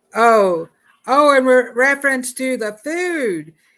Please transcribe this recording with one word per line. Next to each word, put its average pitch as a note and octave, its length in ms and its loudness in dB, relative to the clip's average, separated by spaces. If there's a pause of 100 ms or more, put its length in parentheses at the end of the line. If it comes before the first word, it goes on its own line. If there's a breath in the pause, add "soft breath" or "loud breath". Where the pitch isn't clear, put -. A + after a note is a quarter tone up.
(140)
Oh, G3 540 2 (380 soft breath)
oh, C#4+ 280 4
in C4 120 2
re-, B3+ 260 2
reference C4+ 600 -2
to C4 240 -4
the G#3 160 -8 (100)
food. C#4+ 680 -6 (240 soft breath)